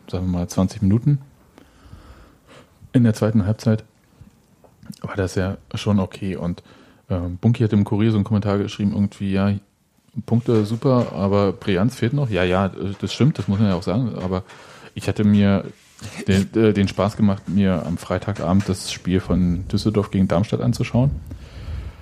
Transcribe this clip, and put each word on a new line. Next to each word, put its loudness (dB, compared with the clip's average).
sagen -4
wir -2
mal, -4
zwanzig -2
Minuten 2
in 4
der 4
zweiten 0
Halbzeit, 0
war -10
das -2
ja -2
schon 0
okay. -6
Und, -6
ähm, -4
Bunky 2
hat 2
im 4
Kurier 2
so 0
einen 2
Kommentar 0
geschrieben, -2
irgendwie, -2
ja, 2
Punkte 2
super, 0
aber 2
Brianz 0
fehlt 0
noch. -2
Ja, 0
ja, 2
äh, -6
das -6
stimmt, 2
das -8
muss 0
man 2
ja 2
auch -2
sagen, -2
aber -4
ich -10
hatte 0
mir 4
den, 2
äh, 6
den 2
Spaß -2
gemacht, 0
mir 2
am -4
Freitagabend -2
das -4
Spiel -2
von 0
Düsseldorf 0
gegen 2
Darmstadt 0
anzuschauen. 0